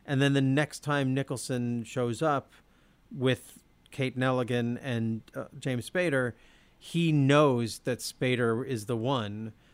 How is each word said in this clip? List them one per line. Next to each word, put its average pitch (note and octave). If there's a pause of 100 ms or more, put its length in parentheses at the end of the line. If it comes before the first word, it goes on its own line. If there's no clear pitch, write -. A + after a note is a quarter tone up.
And C3+
then C#3
the C#3
next C3+
time C#3
Nicholson B2
shows A#2+
up C#3+ (600)
with B2+ (320)
Kate C3
Nelligan B2
and, A2+ (140)
uh, C3+ (140)
James B2+
Spader, C#3 (440)
he E3+
knows C#3
that B2
Spader B2
is A2+
the A#2
one, A2 (200)